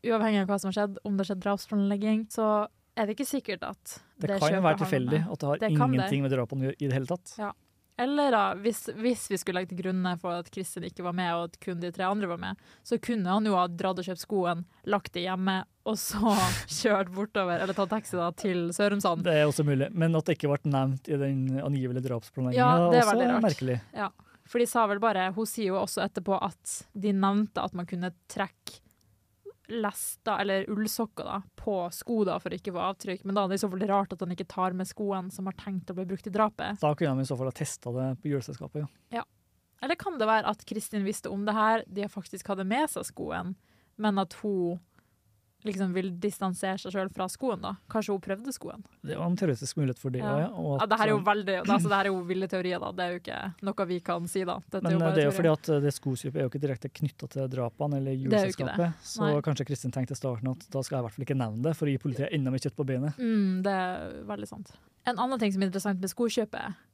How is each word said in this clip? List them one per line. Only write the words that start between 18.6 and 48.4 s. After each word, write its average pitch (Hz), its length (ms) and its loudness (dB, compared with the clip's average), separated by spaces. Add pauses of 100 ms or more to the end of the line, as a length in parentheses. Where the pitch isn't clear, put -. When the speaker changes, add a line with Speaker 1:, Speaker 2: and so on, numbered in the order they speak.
Speaker 1:
Sørumsand. 202 480 2
Speaker 2:
Det 170 160 6
er 151 80 8
også 147 180 4
mulig, 139 300 4
men 165 220 4
at 156 100 2
det 165 140 2
ikke 147 100 2
ble 143 220 2
nevnt 135 360 2
i 156 80 2
den 139 300 0 (160)
angivelige 131 460 0
drapsplanleggingen, 127 500 0
Speaker 1:
Ja, 170 320 8
det 170 80 10
er 240 80 8
Speaker 2:
også 208 80 6
Speaker 1:
veldig 247 160 4
rart. 233 160 4
Speaker 2:
merkelig. 127 340 0 (140)
Speaker 1:
Ja, 202 140 -4 (360)
for - 140 -4
de 240 80 4
sa 233 240 2
vel 202 80 0
bare, 196 340 2
hun 214 140 -2
sier 214 240 -2
jo 190 80 0
også 196 240 -2
etterpå 196 400 -2
at - 380 -6 (180)
de 202 160 0
nevnte 196 480 2
at - 120 -4
man 175 120 -6
kunne 180 240 -4 (180)
trekke - 520 -8 (920)
lester, 214 720 -4
eller 190 260 0
ullsokker 214 560 -4
da, - 140 -4 (180)
på 202 220 -2 (120)
sko - 280 -4 (100)
da, 175 100 0
for 180 140 -6
å 180 60 -6
ikke 180 160 -6
få 175 100 -2
avtrykk, 185 400 -4
men 196 140 -4
da 196 80 2
er - 20 -2
det 196 80 0
i 190 60 0
så 208 100 0
fall 185 160 -2
rart 196 240 2
at 175 80 -10
han 180 140 -4
ikke 180 180 -6
tar 185 240 0
med 185 140 -2
skoene 190 420 -4
som 190 160 -6
har 185 80 -8
tenkt 190 320 -6
å 180 80 -8
bli 185 80 -4
brukt 190 240 -6
i 185 80 -8
drapet. 214 480 0
Speaker 2:
Da 151 80 4
kunne 139 240 2
de 135 80 0
i 131 80 -6
så 127 80 -2
fall 131 80 -2
ha 127 80 -6
testet - 400 -6
det 131 140 -2 (100)
på - 80 -6
juleselskapet, 143 560 -6
ja. - 80 -10 (300)
Speaker 1:
Ja. - 20 -10 (560)
Eller 302 160 -2
kan 339 240 -6
det 214 80 4
være 220 240 2
at - 160 -10
Kristin 208 400 -4
visste - 240 -6
om 202 160 -2
det 214 80 0
her, 220 320 4
de 202 160 -6
har 208 80 -6
faktisk 196 400 -8
hadde 190 160 -2
med 277 240 2
seg - 160 -6
skoen, 175 480 -6 (400)
men 208 240 0
at 185 240 -4
hun 180 380 0 (840)
liksom 190 320 -2
vil 190 140 -2 (100)
distansere 190 560 -2
seg 190 160 -8
selv 190 240 -4
fra 190 160 -2
skoen 220 320 -4
da? 185 60 -4 (180)
Kanskje 214 240 -2
hun 196 80 -2
prøvde 214 320 -6